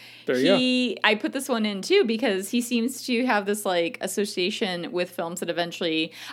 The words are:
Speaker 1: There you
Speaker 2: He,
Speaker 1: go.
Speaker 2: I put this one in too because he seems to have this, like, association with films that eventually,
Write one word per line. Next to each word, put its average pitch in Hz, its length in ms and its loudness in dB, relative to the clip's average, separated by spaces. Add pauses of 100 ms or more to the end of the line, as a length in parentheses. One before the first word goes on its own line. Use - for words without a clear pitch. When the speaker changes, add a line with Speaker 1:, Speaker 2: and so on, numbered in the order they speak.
(280)
Speaker 1:
There 131 100 2
you 160 180 6
Speaker 2:
He, 254 400 2
Speaker 1:
go. - 80 -10
Speaker 2:
I 214 120 6
put 311 180 -2
this 269 160 -4
one 226 160 0
in 202 160 -2
too 392 220 4
because 214 460 0
he 240 120 0
seems 240 460 -2
to 247 180 0
have 208 220 0
this, 208 180 -2
like, 175 360 0
association 190 920 -2
with 180 180 -2
films 175 300 -6
that 170 100 -4
eventually, 165 600 -2 (220)